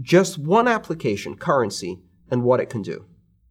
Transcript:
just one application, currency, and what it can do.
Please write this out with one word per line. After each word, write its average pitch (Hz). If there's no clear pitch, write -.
just 170
one 196
application, 160
currency, 101
and 123
what 123
it -
can 104
do. -